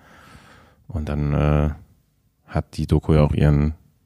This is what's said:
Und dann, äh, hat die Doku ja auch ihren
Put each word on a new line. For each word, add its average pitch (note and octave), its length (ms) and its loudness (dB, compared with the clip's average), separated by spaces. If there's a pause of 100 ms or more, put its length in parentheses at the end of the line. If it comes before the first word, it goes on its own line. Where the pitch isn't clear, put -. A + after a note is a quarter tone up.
(880)
Und D2+ 220 -8
dann, D2 240 -4
äh, D2 380 0 (760)
hat - 300 -6
die D2+ 100 -4
Doku D#2 280 0
ja D2+ 80 4
auch C#2+ 100 0
ihren D2 400 2 (340)